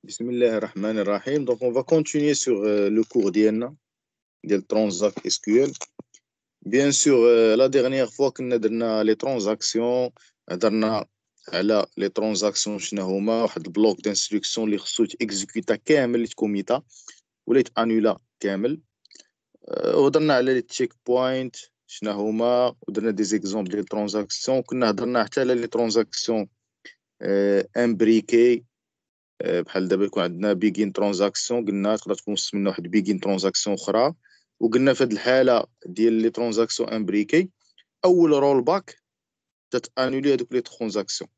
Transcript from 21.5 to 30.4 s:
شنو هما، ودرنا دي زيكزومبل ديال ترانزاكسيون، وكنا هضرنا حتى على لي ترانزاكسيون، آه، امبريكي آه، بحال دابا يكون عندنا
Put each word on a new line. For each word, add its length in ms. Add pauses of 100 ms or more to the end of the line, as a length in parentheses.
شنو 240
هما، 640 (140)
ودرنا 220
دي 140
زيكزومبل 460
ديال 140
ترانزاكسيون، 720
وكنا 320
هضرنا 340
حتى 160
على 140
لي 120
ترانزاكسيون، 840 (720)
آه، 540
امبريكي 880 (760)
آه، 180
بحال 280
دابا 160
يكون 180
عندنا 300